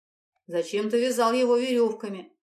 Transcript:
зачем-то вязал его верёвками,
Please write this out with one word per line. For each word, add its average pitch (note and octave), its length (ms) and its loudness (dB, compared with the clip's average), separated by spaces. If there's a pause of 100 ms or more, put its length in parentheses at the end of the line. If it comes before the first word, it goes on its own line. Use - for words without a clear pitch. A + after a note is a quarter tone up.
(480)
зачем-то G3+ 500 -2
вязал A#3 360 2
его B3 240 2
верёвками, A3+ 760 -2 (100)